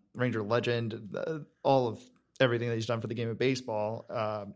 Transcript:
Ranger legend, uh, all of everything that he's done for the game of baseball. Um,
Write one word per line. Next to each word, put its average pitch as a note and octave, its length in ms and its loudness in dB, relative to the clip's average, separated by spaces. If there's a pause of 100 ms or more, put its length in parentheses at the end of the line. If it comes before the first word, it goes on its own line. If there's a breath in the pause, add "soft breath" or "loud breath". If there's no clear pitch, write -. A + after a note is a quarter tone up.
(140)
Ranger A#2+ 300 0
legend, A2+ 760 0
uh, D#3+ 220 -4 (240)
all C3 240 6
of G#2 120 -4 (400)
everything A#2+ 300 4
that A#2 60 0
he's A2+ 100 -2
done A#2 160 0
for A2 60 -4
the A2+ 80 -4
game A#2 140 -2
of A2 100 -6
baseball. A#2 680 0
Um, G#2+ 460 -4